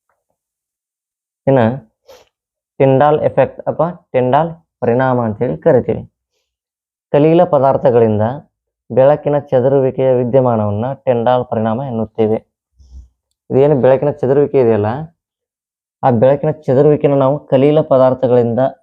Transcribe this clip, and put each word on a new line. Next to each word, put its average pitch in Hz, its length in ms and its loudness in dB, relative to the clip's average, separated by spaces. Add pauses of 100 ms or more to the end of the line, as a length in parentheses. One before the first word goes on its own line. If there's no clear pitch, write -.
(1500)
ಇನ್ನ 135 120 2 (1200)
ಟಿಂಡಾಲ್ 139 400 2
ಎಫೆಕ್ಟ್ 131 420 -2
ಅಥವಾ 147 260 -4 (240)
ಟಿಂಡಾಲ್ 131 400 0 (280)
ಪರಿಣಾಮ 123 420 0
ಅಂತೇಳಿ 120 360 -6
ಕರಿತೀವಿ. 117 460 0 (1120)
ಕಲೀಲ 160 300 4
ಪದಾರ್ಥಗಳಿಂದ 127 800 2 (680)
ಬೆಳಕಿನ 143 500 2
ಚದುರುವಿಕೆಯ 131 760 0
ವಿದ್ಯಮಾನವನ್ನ 120 800 -2
ಟಿಂಡಾಲ್ 123 520 -2
ಪರಿಣಾಮ 113 360 -4
ಎನ್ನುತ್ತೇವೆ. 113 560 -4 (1120)
ಇದೇನು 139 320 2
ಬೆಳಕಿನ 131 300 0
ಚದುರುವಿಕೆ 139 500 -2
ಇದೆಯಲ್ಲ, 110 280 0 (1120)
ಆ 135 60 0
ಬೆಳಕಿನ 131 420 0
ಚದುರುವಿಕೆನ 147 640 0
ನಾವು 139 220 0 (120)
ಕಲೀಲ 147 340 2
ಪದಾರ್ಥಗಳಿಂದ, 123 800 0 (240)